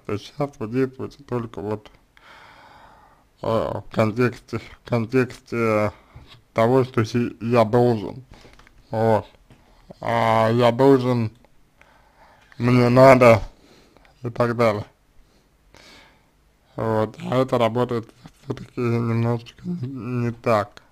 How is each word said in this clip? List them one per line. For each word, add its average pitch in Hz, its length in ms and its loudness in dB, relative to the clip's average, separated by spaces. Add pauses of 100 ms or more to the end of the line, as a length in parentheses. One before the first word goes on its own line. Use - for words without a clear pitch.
То - 80 -8
есть 101 120 -10
сейчас 143 340 -8
вы 110 80 -10
действуете 127 560 -6
только 117 380 -10
вот, 104 280 -10 (1500)
э, - 60 -8
в 101 440 -4
контексте, 113 680 -4
в - 300 -20
контексте 117 1000 -2 (600)
того, 123 300 2
что 120 220 -2
си-, 120 360 -4
я 117 220 2
должен. 113 600 0 (680)
Вот. 110 360 0 (760)
А 113 500 0
я 120 200 2
должен, 123 600 2 (1300)
мне 120 320 2
надо 123 520 8 (840)
и 120 60 -8
так 120 260 -4
далее. 110 300 0 (1900)
Вот. 110 420 -4 (120)
А 123 120 0
это 131 160 -2
работает 117 520 -2 (340)
всё-таки - 380 -12
немножечко 117 840 -4
не, 175 240 -8
не 120 440 -6
так. 113 500 -4 (100)